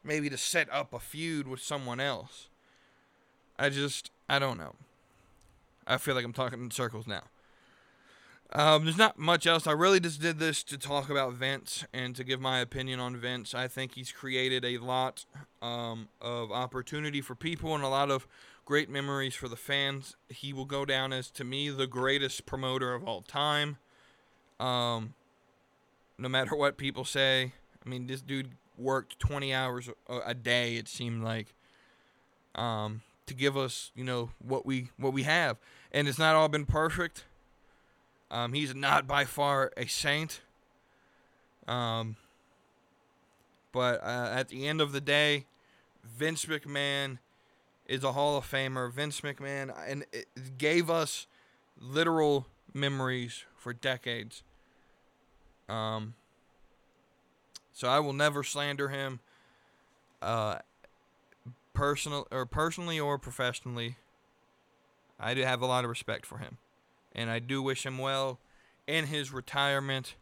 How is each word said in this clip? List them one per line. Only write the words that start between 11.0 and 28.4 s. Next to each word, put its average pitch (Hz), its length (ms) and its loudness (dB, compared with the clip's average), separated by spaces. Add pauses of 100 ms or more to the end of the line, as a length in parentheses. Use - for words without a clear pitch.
about 135 240 2
Vince 131 580 -4
and 123 240 -4
to 127 80 -8
give 131 160 -2
my 131 200 2
opinion 131 380 -4
on 123 160 -4
Vince. 123 400 -6
I 127 140 -2
think 131 280 -6
he's 127 160 -10
created 127 520 0
a 123 140 0
lot, 127 480 0 (340)
um, 117 480 -6 (140)
of 117 300 -4
opportunity 135 680 -4
for 131 140 -10
people 160 400 -4
and 143 100 0
a 135 40 2
lot 139 220 4
of 131 160 2 (380)
great 143 240 2
memories 139 460 -2
for 131 140 -8
the 117 80 -8
fans. 139 600 -2 (140)
He 139 240 -8
will 135 100 -4
go 139 220 -2
down 135 260 2
as, 127 200 -4
to 135 120 -8
me, 139 240 -2
the 135 180 0
greatest 131 600 0
promoter 131 480 -2
of 117 100 -6
all 107 160 -4
time. 147 560 0 (840)
Um, 120 540 0 (1040)
no 127 120 -6
matter 131 260 2
what 143 220 4
people 135 280 -4
say. 131 500 4 (300)
I - 40 -10
mean, 127 180 -6
this 131 140 -6
dude 135 300 -6 (280)